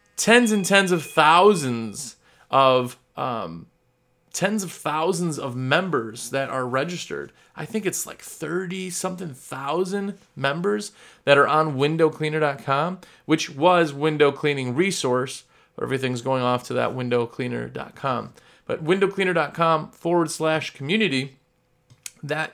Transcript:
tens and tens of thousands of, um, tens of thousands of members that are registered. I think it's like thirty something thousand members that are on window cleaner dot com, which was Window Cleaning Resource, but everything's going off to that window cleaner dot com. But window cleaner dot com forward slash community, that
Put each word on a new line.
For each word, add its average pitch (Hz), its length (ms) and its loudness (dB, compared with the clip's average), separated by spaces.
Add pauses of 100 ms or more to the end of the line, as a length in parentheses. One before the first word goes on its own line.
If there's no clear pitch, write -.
(160)
tens 233 360 4
and 202 140 0
tens 190 260 4
of 170 120 2
thousands 151 1120 2 (340)
of, 127 460 4 (180)
um, 110 520 -8 (640)
tens 202 320 -2
of 170 80 -10
thousands 165 680 -2
of 127 160 -6
members 131 760 -2
that 135 200 -4
are 131 180 -4
registered. 143 640 -6 (240)
I 151 100 -10
think 202 200 -6
it's - 200 -4
like - 160 -16
thirty 185 720 -8
something 180 420 -8
thousand 180 880 -6 (160)
members 175 560 -2 (320)
that 143 140 6
are 143 100 6
on 151 300 2
window 156 320 4
cleaner 156 320 -4
dot 143 220 -2
com, 160 360 -2 (260)
which 160 240 2
was 165 440 4
Window 147 380 4
Cleaning 139 440 -2
Resource, 135 680 -2 (300)
but - 80 -6
everything's 127 380 -2
going 131 220 0
off 123 200 0
to - 100 -10
that 123 200 -2
window 120 320 0
cleaner 120 420 -8
dot 131 280 -12
com. 120 380 -6 (320)
But - 180 -6
window 190 240 2
cleaner 185 260 -2
dot 156 220 -2
com 165 340 0
forward 170 400 -2
slash 160 420 -2
community, 143 680 -2 (800)
that 151 320 -6